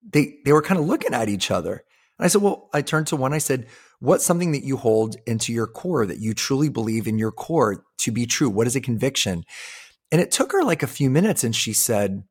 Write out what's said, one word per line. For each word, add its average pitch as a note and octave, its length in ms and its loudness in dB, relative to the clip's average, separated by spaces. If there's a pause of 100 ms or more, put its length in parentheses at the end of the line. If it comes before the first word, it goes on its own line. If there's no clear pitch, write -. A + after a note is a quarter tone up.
(120)
They, C#3+ 320 2
they C#3 80 4
were D3+ 100 6
kinda F3 200 0
looking B3 320 0
at A2+ 160 0
each G2+ 200 -2
other. F#2 340 -2 (340)
And - 80 0
I - 20 4
said, G3+ 140 4
"Well," G3+ 320 0
I D3 80 0
turned D#3 260 -2
to D#3+ 80 -2
one, C3 160 0
I D#3 60 -2
said, C3 280 -2 (340)
"What's C#3+ 260 2
something F3 260 2
that C#3 120 -4
you C3+ 120 -2
hold A2 400 2 (100)
into A2+ 280 -2
your A2+ 120 0
core D3+ 380 -2
that F2 160 -6
you A2 140 -2
truly C#3 340 0
believe A2+ 400 -2
in A2 100 -2
your A2 140 -2
core A#2 540 -2 (120)
to - 140 -2
be A#2 140 -2
true? B2+ 240 0
What G#2 160 2
is B2 100 -2
a B2+ 60 -2
conviction?" A2 600 -2 (680)
And D#3+ 80 6
it - 120 0
took - 180 0
her, G4 140 2
like, E3+ 180 0
a C#3 60 -4
few C#3 200 0
minutes, E3+ 360 2
and A2+ 100 0
she - 180 -2
said G2+ 580 0